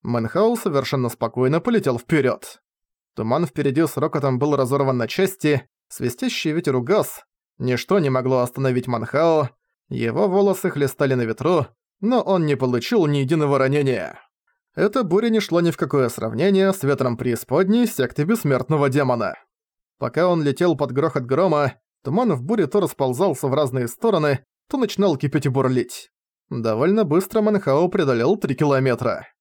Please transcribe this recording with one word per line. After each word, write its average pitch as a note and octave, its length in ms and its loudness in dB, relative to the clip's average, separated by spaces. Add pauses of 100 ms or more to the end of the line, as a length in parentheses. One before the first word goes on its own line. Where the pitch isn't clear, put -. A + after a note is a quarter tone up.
Манхау E3 540 0
совершенно C#3 520 -2
спокойно C3 520 -2
полетел E3 380 0
вперед. - 600 -2 (560)
Туман C3 300 -2
впереди D3 400 0
с - 100 -6
рокотом C3+ 420 -2
был C#3+ 180 2
разорван C3+ 400 0
на A2+ 120 -2
части, D#3 600 0 (200)
свистящий D#3 640 -4
ветер D3+ 240 -2
угас, C#3+ 480 -2 (340)
ничто B2+ 400 0
не D3 100 2
могло C3 300 0
остановить B2 480 -2
Манхао, C#3+ 640 0 (380)
его B2+ 400 -2
волосы F#3+ 420 0
хлестали C#3 440 0
на B2 80 0
ветру, C3 440 0 (340)
но A#3 200 2
он F3 260 0
не C#3+ 80 2
получил B2+ 520 0
ни D3 120 2
единого C#3+ 400 0
ранения. C3+ 640 0 (540)
Эта G#3+ 280 0
буря G3+ 260 2
не A3 120 2
шла E3+ 200 0
ни E3+ 100 2
в - 60 -6
какое C3+ 320 0
сравнение F#3+ 640 0
с F#3+ 120 -6
ветром B2+ 320 0
преисподней F3+ 680 2
секты C#3 380 -2
Бессмертного C#3+ 640 0
Демона. B2 460 0 (640)
Пока D3+ 300 0
он E3+ 140 2
летел D3 340 2
под C3 160 -4
грохот D3 320 -2
грома, D3 500 2 (300)
туман F#3+ 280 0
в B2 100 -2
буре F3+ 260 0
то G#3 120 2
расползался D3 680 -2
в C3 60 0
разные C3 340 -2
стороны, D3+ 580 0 (240)
то C#4+ 80 -2
начинал G3+ 380 0
кипеть C#3+ 300 -2
и - 20 2
бурлить. C3 600 -2 (380)
Довольно B2+ 560 0
быстро E3+ 380 0
Манхао F3+ 460 2
преодолел C3+ 480 2
три C#3 180 -4
километра. C3 720 0 (140)